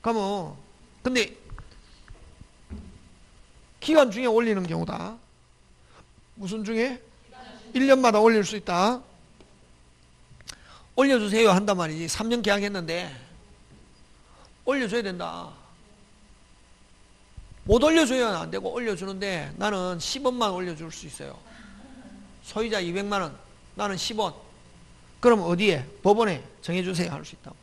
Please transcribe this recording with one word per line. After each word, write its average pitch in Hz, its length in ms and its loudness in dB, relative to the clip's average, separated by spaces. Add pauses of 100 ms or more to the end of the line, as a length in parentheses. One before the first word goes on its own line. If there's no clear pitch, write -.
그러면, 202 540 -4 (480)
근데 247 340 -2 (2500)
기간 285 320 4
중에 247 140 -4
올리는 220 380 2
경우다. 170 520 -6 (1200)
무슨 202 260 -8
중에? 226 400 -2 (720)
일 262 140 4
년마다 254 320 6
올릴 220 240 6
수 208 120 -6
있다. 202 460 0 (1900)
올려주세요 226 560 4
한단 196 260 2
말이지. 160 320 -4
삼 220 200 -4
년 240 140 0
계약했는데 185 720 -4 (1500)
올려줘야 240 380 0
된다. 175 500 -10 (2000)
못 226 180 6
올려줘야 262 560 4
안 165 120 -8
되고 190 220 -4
올려주는데 190 840 -6
나는 185 420 -4
십 269 260 -8
원만 240 280 0
올려줄 165 400 -8
수 - 140 -16
있어요. 139 300 -14 (1080)
소유자 220 380 -4
이백만 196 400 -4
원, 147 160 -8 (380)
나는 202 220 -4
십 214 220 -6
원. 190 140 -2 (880)
그럼 226 220 6
어디에? 170 420 2 (180)
법원에 202 420 2 (180)
정해주세요 180 500 -4
할 147 120 -10
수 - 100 -20
있다고. - 280 -20